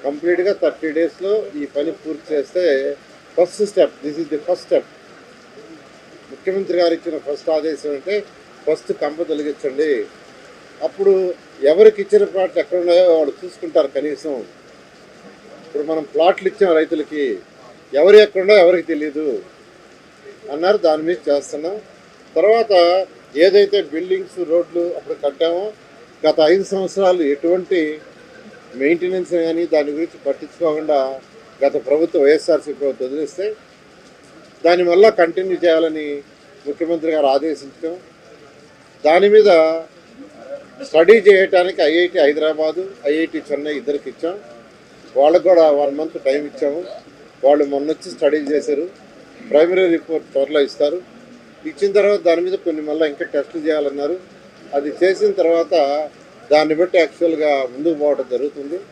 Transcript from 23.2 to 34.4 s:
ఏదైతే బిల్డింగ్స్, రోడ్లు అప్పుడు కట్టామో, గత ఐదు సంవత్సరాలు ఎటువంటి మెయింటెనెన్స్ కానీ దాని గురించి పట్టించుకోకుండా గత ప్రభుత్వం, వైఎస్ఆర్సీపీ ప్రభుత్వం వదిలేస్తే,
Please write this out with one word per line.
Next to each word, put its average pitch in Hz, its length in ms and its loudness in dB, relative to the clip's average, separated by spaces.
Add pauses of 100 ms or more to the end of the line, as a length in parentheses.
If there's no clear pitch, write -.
ఏదైతే 196 460 4
బిల్డింగ్స్, 175 680 -6
రోడ్లు 170 320 -2
అప్పుడు 160 320 -6 (120)
కట్టామో, 170 480 -4 (560)
గత 151 100 0
ఐదు 175 240 4
సంవత్సరాలు 185 600 0
ఎటువంటి 160 760 -2 (760)
మెయింటెనెన్స్ 175 560 -2
కానీ 165 340 -2
దాని 147 260 -2
గురించి 165 360 -8
పట్టించుకోకుండా 151 920 -4 (440)
గత 135 80 0
ప్రభుత్వం, 151 500 0
వైఎస్ఆర్సీపీ 147 560 0
ప్రభుత్వం 135 280 -6
వదిలేస్తే, 160 480 -8 (1120)